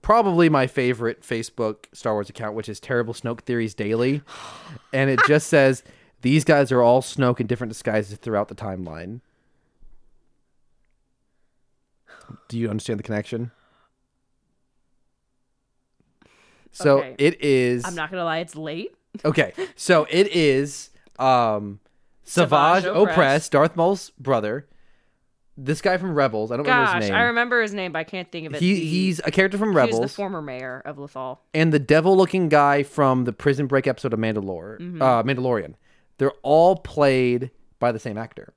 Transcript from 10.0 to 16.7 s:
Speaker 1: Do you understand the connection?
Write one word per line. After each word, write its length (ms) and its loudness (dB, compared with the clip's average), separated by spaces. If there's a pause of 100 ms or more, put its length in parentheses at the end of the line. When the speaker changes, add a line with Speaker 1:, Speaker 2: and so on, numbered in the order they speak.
Speaker 1:
Do 100 -10
you 140 -2
understand 280 -6
the 40 -12
connection? 480 -8 (3250)